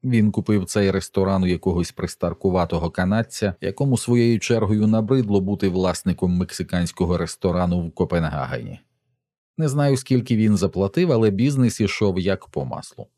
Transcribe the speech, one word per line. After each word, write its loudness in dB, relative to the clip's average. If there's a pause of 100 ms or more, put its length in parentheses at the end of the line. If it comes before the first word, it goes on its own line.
Він 2
купив 0
цей 0
ресторан 0
у 2
якогось -2
пристаркуватого -4
канадця, -2
якому -2
своєю 2
чергою 0
набридло 2
бути 0
власником 0
мексиканського -2
ресторану -2
в -10
Копенгагені. -4 (760)
Не 0
знаю, 2
скільки 0
він 4
заплатив, 0
але 4
бізнес 2
ішов 0
як -2
по -6
маслу. -12 (100)